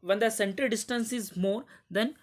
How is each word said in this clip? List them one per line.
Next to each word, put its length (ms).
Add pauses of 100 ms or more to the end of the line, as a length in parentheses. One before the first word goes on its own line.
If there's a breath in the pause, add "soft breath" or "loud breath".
when 180
the 100
center 400
distance 440
is 240
more, 280 (240 loud breath)
then 340